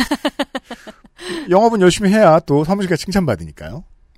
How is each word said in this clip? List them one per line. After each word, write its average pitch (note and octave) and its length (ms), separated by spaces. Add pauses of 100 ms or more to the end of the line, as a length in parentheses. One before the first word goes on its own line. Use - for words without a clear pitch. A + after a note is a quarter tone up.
(680)
<laughs> E4 800
영업은 G#3+ 320
열심히 F#3 300
해야 F#3+ 300
또 C#3+ 240
사무실가 F#3 320
칭찬받으니까요. A2 880 (340)